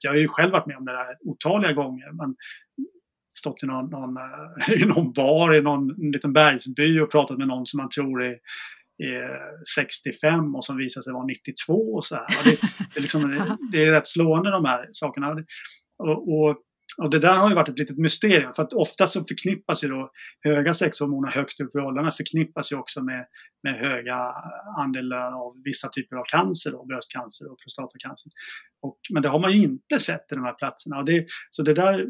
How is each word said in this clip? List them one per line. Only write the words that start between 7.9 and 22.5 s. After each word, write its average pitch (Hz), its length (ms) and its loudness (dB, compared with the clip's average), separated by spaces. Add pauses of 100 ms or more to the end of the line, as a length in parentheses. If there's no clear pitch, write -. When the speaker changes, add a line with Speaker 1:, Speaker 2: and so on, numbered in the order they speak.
Speaker 1:
är, 123 120 -4 (680)
är 127 260 -6 (460)
sextiofem 151 800 0
och 127 100 -8
som 135 120 -6
visar 131 240 -6
sig 127 120 -10
vara 127 120 -8
nittiotvå 185 720 -2
och 214 100 -4
så - 100 -8
här. 113 100 -8 (140)
Och - 60 -4
det, 156 120 8 (360)
det 151 60 -4
är - 20 -2
liksom, 143 300 0
det, 185 260 -2 (140)
Speaker 2:
<laughs> - 0 -
Speaker 1:
det 156 140 4
är 156 60 6
rätt 156 160 6
slående, 165 440 2
de 180 140 2
här 123 260 0
sakerna. 143 440 -4 (680)
Och, 160 300 0
och, 151 240 4 (400)
och 160 120 -2
det 151 100 4
där 180 180 6
har 202 120 6
ju 190 60 4
varit 156 140 4
ett 127 100 -8
litet 143 180 -6
mysterium, 156 560 4
för 160 100 -2
att 131 100 -4
ofta 185 340 2
så 170 180 -4
förknippas - 580 -4
ju 147 40 -4
då 131 240 -6 (320)
höga 151 300 2
sexhormoner 143 580 -2
högt 139 280 -4
upp 139 160 -8
i 143 40 0
åldrarna 139 320 -2
förknippas - 600 -4